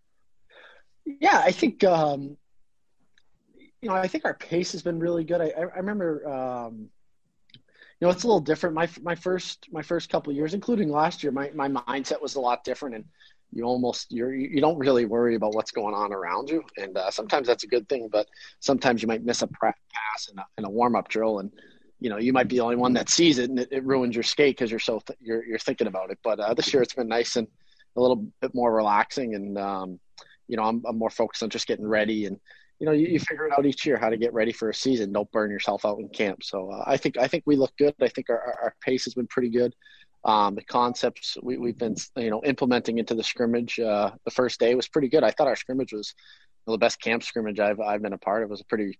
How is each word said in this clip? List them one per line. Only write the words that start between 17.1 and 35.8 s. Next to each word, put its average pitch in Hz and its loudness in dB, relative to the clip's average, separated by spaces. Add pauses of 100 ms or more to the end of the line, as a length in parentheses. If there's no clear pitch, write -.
sometimes 120 -2
that's 117 2
a 107 -16
good 113 0
thing, 120 -4
but 107 0 (320)
sometimes 123 2
you 110 -2
might 113 -2
miss 117 0
a 110 -2
prep - -2 (180)
pass 110 -8
and 101 -20
a, 95 -12 (140)
and 107 -8
a 98 -6
warm-up 113 2
drill, 110 0
and, 98 -8 (500)
you 113 -4
know, 101 -6
you 127 2
might 127 4
be 123 0
the 120 4
only 120 2
one 123 4
that 113 0
sees 160 6
it, 123 0
and 127 -2
it, 123 -4
it 135 -4
ruins 127 0
your 117 -2
skate 143 2
'cause 117 -2
you're 113 -4
so 110 -2
th-, - -14
you're, 113 -4
you're 113 -6
thinking - -2
about 95 -6
it. 101 -10
But, 107 0
uh, 107 0
this - 0
year 135 6
it's 120 -2
been 120 -4
nice 117 0
and 113 0 (500)
a 123 2
little 123 6 (260)
bit 131 -4
more 120 2
relaxing, 110 2
and, 101 -6
um, 95 -6 (460)
you 120 -6
know, 110 0
I'm, 117 0
I'm 117 -4
more 113 0
focused - -2
on 110 -2
just 113 -6
getting 104 -2
ready, 107 2
and, 98 -6 (400)
you 151 -2
know, 156 4
you, 151 4
you 170 2
figure 151 -4
it 147 0
out 143 4
each 139 0
year 135 4
how 110 2
to 113 0
get 117 0
ready 113 2
for 113 -4
a 104 -2
season. 113 0
Don't 104 0
burn 107 0
yourself 101 -2